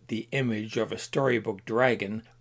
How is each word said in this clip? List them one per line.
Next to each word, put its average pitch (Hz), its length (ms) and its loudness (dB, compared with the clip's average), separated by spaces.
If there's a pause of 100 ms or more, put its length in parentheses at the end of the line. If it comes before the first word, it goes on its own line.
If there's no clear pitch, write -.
the 110 220 -6
image 113 440 -2
of 107 160 0
a 101 80 -6
storybook 117 640 0
dragon, 110 580 2 (200)